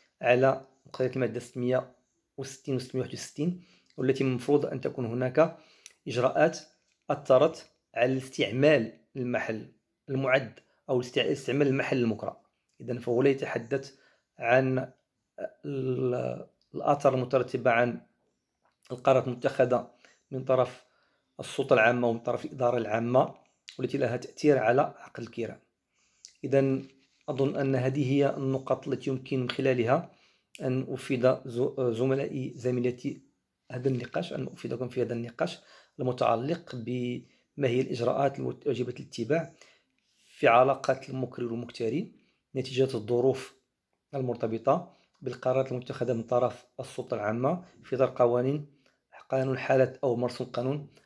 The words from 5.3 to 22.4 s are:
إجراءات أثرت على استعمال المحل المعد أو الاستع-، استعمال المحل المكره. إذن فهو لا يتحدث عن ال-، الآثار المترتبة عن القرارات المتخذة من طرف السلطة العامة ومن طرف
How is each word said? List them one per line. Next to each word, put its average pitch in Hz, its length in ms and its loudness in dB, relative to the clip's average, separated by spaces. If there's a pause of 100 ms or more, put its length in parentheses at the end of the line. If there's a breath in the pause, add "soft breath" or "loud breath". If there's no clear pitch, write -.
إجراءات 131 520 2 (500)
أثرت 143 600 2 (260)
على 127 220 2
استعمال 131 760 2 (220)
المحل 120 560 -4 (380)
المعد 131 500 0 (300)
أو 127 120 0
الاستع-، 123 300 0
استعمال 139 360 0
المحل 135 300 0
المكره. 110 440 -2 (400)
إذن 123 180 -8
فهو 123 220 0
لا 143 80 6
يتحدث 131 640 -4 (460 soft breath)
عن 131 520 2 (760)
ال-، 127 800 -4 (300)
الآثار 143 400 2
المترتبة 127 560 0
عن 117 300 2 (880)
القرارات 131 360 2
المتخذة 123 640 0 (400 soft breath)
من 131 120 -8
طرف 127 420 0 (540)
السلطة - 340 -2
العامة 120 340 6
ومن 117 120 0
طرف 120 260 -4